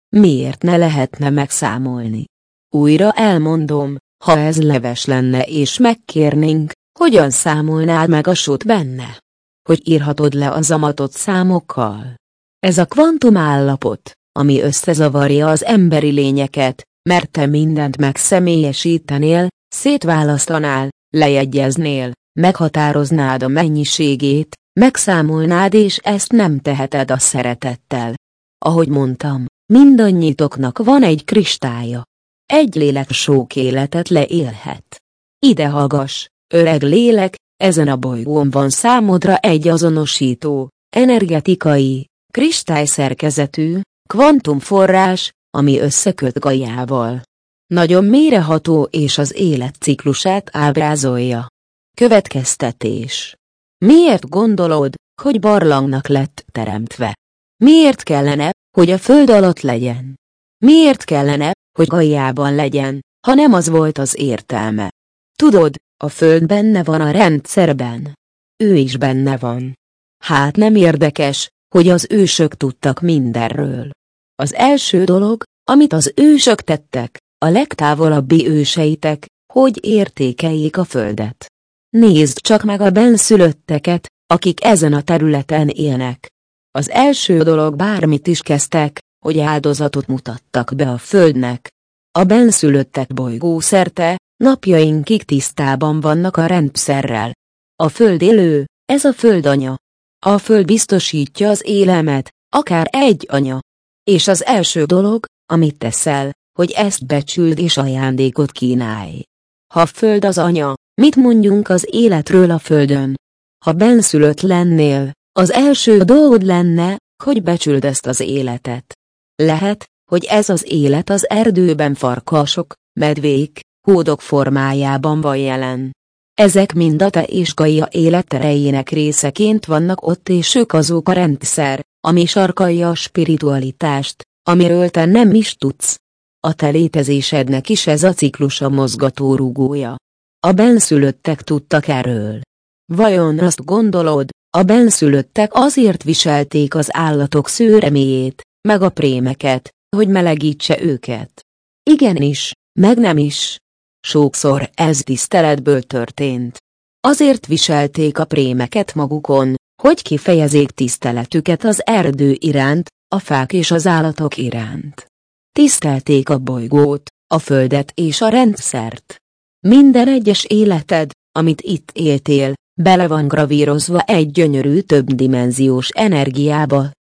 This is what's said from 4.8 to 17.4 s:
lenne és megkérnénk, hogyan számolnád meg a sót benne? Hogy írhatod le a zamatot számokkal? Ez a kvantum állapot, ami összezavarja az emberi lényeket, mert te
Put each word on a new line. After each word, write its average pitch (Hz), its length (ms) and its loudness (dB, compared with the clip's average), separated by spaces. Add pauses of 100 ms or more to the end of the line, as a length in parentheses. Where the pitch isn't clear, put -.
lenne 127 380 0
és 147 340 -4
megkérnénk, 156 920 0 (280)
hogyan 214 300 4
számolnád 160 800 -2
meg 151 180 0
a 180 60 0
sót 143 320 -4
benne? 127 540 -4 (500)
Hogy 160 200 -10
írhatod 147 440 -2
le 143 180 -4
a 156 100 -4
zamatot 147 500 -4
számokkal? 127 1040 -4 (440)
Ez 180 180 -2
a 175 80 2
kvantum 285 520 2
állapot, 139 720 -2 (200)
ami 139 300 0
összezavarja 143 880 0
az 156 140 0
emberi 160 480 2
lényeket, 139 720 -2 (260)
mert 175 200 0
te 147 160 -2